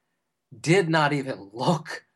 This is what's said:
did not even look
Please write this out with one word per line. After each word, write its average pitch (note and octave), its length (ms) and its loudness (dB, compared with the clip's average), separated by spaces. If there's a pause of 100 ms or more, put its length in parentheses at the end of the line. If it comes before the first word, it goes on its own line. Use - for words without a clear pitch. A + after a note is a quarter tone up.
(600)
did F3 280 2
not D#3 240 2
even B2+ 400 -6
look C3+ 520 -2 (120)